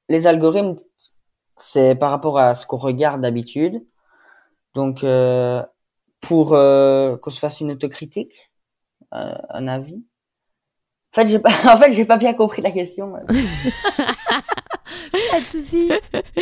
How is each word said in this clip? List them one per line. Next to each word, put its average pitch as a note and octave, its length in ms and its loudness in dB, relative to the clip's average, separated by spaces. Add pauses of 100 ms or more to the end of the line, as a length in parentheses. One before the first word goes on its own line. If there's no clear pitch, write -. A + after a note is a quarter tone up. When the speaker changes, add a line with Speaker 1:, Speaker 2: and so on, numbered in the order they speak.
Speaker 1:
les E3 160 2
algorithmes, E3 520 2 (800)
c'est C3 360 2
par C#3 160 0
rapport C#3 300 -2
à B2 160 4
ce - 100 -14
qu'on C3 120 -8
regarde C3+ 440 -2
d'habitude. C3+ 640 -4 (880)
Donc, C3+ 300 -6
euh, B2+ 580 0 (580)
pour, D#3 340 2
euh, C3+ 640 4
qu'on - 120 -16
se C3+ 100 -12
fasse D3+ 220 -8
une D3 100 -6
autocritique, D3 800 -12 (640)
euh, - 180 -10 (180)
un C3 180 -8
avis. C#3+ 360 -10 (1120)
En A3 80 4
fait, G#3+ 60 2
j'ai G#3+ 120 2
pas, A3 120 4
<laughs> A#3 200 6
en A3+ 60 10
fait, C4+ 140 6
j'ai A3 140 2
pas A3+ 120 4
bien A#3+ 160 0
compris A3 300 0
la F#3 80 -2
question. F#3 460 -8
Speaker 2:
<laughs> - 60 -16 (2000)
Pas F4 80 2
de B3+ 40 -2
souci. D#4+ 480 -2 (500)